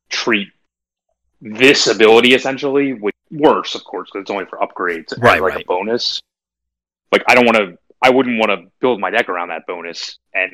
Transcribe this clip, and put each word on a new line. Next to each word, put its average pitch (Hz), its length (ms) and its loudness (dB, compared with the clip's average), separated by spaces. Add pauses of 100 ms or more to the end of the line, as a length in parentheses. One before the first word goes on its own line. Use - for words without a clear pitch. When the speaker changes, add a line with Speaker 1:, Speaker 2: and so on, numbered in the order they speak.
Speaker 1:
treat 104 400 -4 (920)
this 123 460 2
ability 113 480 6
essentially, 135 580 -2
with 104 220 -6 (160)
worse, 143 420 0
of - 100 -12
course, - 280 -12
'cause 101 100 -10
it's 98 100 -10
only 98 140 -6
for - 140 -12
upgrades, 87 540 -6
as, - 60 -10
Speaker 2:
Right, 101 220 4
Speaker 1:
like, 90 140 -2
Speaker 2:
right. 90 80 -10
Speaker 1:
a - 40 -12
bonus. 104 540 -4 (880)
Like, 104 160 2
I 120 60 4
don't 123 120 6
wanna, 107 280 2 (300)
I 131 80 6
wouldn't 123 280 0
wanna 104 280 -2 (120)
build 123 200 -2
my 92 100 -4
deck 113 200 -2
around 87 200 -6
that 80 160 -10
bonus, 85 540 -12 (140)
and 92 200 -4